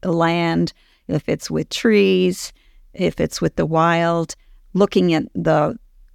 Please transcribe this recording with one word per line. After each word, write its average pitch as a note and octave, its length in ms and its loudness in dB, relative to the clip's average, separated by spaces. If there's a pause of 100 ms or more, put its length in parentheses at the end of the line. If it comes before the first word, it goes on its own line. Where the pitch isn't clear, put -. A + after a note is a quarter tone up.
land, E3+ 680 0 (340)
if D#3 220 -4
it's - 200 -4
with D#3 200 -4
trees, F#3+ 800 2 (420)
if E3+ 280 -4
it's - 180 -2
with E3+ 160 -2
the E3 100 0
wild, E3+ 720 0 (380)
looking F#3 400 2
at D#3 100 0 (100)
the D#3+ 440 0 (380)